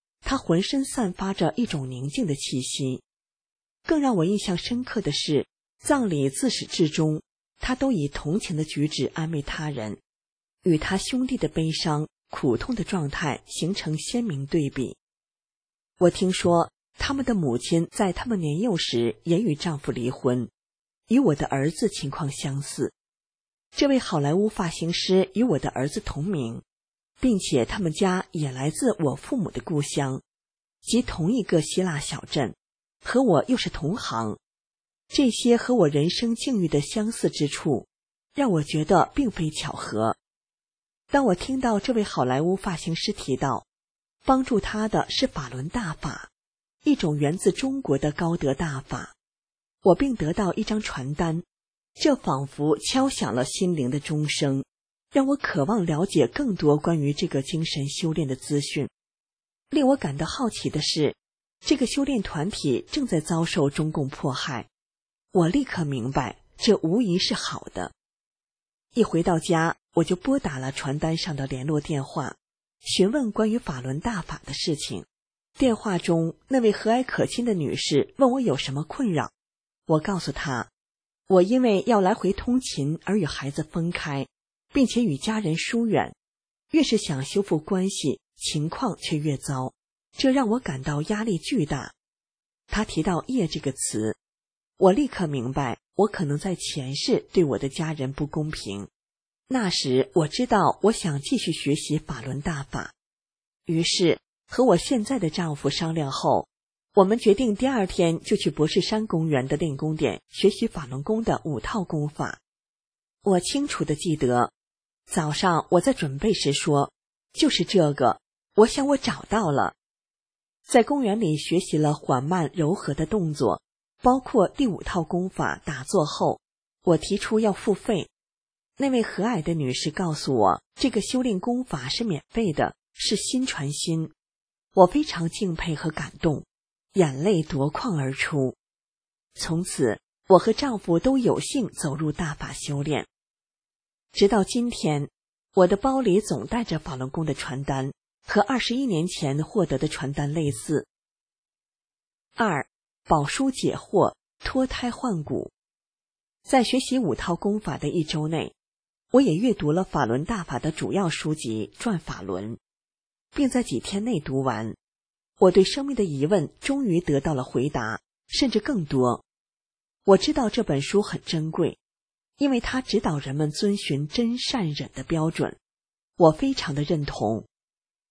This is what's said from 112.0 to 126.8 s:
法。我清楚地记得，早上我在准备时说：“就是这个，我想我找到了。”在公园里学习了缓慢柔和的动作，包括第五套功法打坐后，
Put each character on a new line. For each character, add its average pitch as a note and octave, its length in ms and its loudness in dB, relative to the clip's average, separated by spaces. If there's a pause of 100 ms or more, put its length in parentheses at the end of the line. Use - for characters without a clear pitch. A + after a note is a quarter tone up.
法。 - 320 -8 (840)
我 F#3 180 4
清 C#4+ 260 -2
楚 - 160 -4
地 D#3 100 -2
记 D3+ 220 -2
得， B2 380 2 (520)
早 D3+ 280 -2
上 E3+ 360 2
我 F3 120 4
在 F3+ 120 2
准 C#3 240 -4
备 G#3 160 2
时 C#3+ 200 0
说 C#3+ 400 2 (400)
：“就 - 160 4
是 - 160 0
这 D#3 280 4
个， B2+ 280 2 (340)
我 G#3+ 100 10
想 C4+ 220 2
我 C#4+ 80 4
找 - 340 -2
到 G3 220 2
了。” A#2 240 0 (880)
在 A#3+ 180 6
公 C#4+ 200 -2
园 G#3+ 160 0
里 D#3 180 0
学 D#3+ 220 0
习 F3+ 180 -2
了 D3+ 160 2
缓 C3 300 -2
慢 E3 300 0
柔 D#3 200 2
和 F3 200 -4
的 D#3 120 -2
动 E3 280 0
作， A#2 280 0 (400)
包 C4 180 6
括 A3+ 280 4
第 C#4 200 0
五 F#3 140 -2
套 - 220 -2
功 F#3 260 -2
法 G2+ 360 -4
打 C3+ 180 -6
坐 E3 220 2
后， D3 340 0 (440)